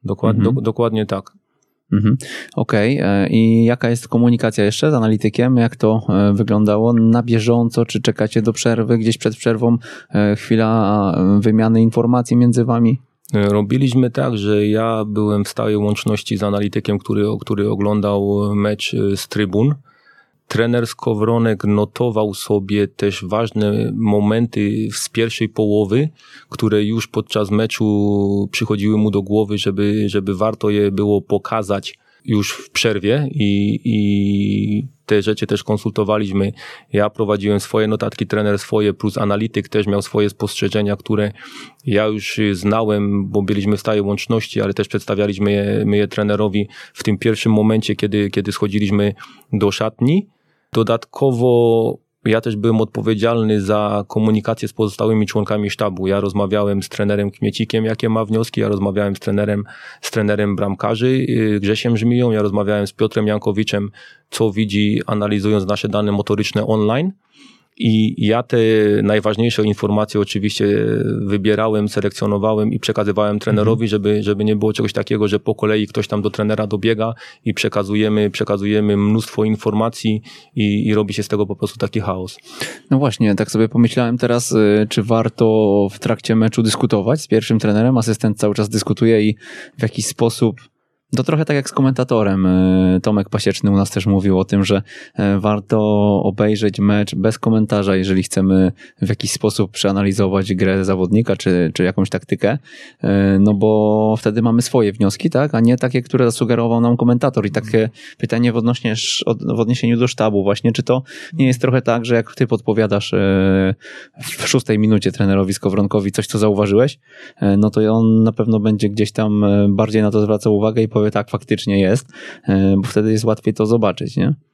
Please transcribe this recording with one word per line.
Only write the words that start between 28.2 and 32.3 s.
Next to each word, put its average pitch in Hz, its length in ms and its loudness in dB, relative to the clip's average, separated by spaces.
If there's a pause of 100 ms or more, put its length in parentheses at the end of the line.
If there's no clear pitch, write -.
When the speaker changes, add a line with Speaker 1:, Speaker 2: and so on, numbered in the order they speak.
Speaker 1:
przychodziły 107 480 0
mu 104 120 2
do 98 120 0
głowy, 101 360 0
żeby, 104 500 0
żeby 98 260 -2
warto 107 360 -2
je 104 200 2
było 101 320 0
pokazać 101 760 -4 (260)
już 104 280 -2